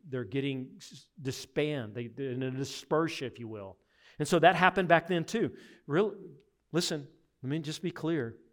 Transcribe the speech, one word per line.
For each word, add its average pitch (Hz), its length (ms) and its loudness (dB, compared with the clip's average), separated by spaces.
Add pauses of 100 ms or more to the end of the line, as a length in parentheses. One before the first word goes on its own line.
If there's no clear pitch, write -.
(100)
they're 123 140 -4
getting 135 540 -4
s-, - 280 -20 (160)
disband, 135 720 -4
they, 120 140 -8
they, 135 180 -8
in 127 160 -4
a 131 80 -2
disperse, 151 720 -2
if 120 160 -8
you 117 80 -10
will. 101 300 -12 (420)
And 151 80 -2
so 170 140 4
that 175 160 10
happened 185 320 4
back 165 180 6
then 175 180 0
too. 185 280 -2 (340)
Real, 190 260 2 (600)
listen, 147 340 0 (380)
let 127 60 -4
me 156 100 -2
just 156 220 -8
be 170 100 -2
clear. 147 420 -2 (180)